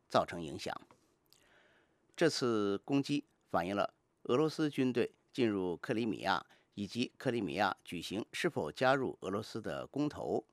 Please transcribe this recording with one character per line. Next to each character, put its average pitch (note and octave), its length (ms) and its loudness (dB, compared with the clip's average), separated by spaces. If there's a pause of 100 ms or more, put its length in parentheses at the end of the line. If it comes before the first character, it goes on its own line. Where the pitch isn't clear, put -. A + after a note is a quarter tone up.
(100)
造 - 160 4
成 E2+ 160 -8
影 D2+ 160 -8
响。 - 200 -8 (1400)
这 E3 140 4
次 G#2 560 2
攻 C#3 180 2
击 C#3+ 220 -2 (260)
反 F2 160 0
映 G2+ 80 -2
了 - 200 0 (300)
俄 A#2+ 120 2
罗 D#3 100 4
斯 D#3 220 0
军 C3 240 2
队 A#2+ 180 2 (220)
进 A#2+ 160 4
入 F#2 300 2
克 - 160 -4
里 A2+ 100 0
米 F2 140 0
亚 E2+ 260 0 (300)
以 G2+ 120 -4
及 A#2+ 300 -2
克 C#3 140 0
里 A#2+ 100 0
米 D#2+ 140 -2
亚 G2 280 2
举 E2+ 200 -10
行 G2+ 200 -6 (120)
是 - 160 0
否 E2 200 -4
加 C3 240 4
入 C3 280 -2
俄 F#2 80 -4
罗 G#2 120 -2
斯 - 200 -10
的 C#2+ 240 -6
公 D3 200 -2
投 F#2 460 -2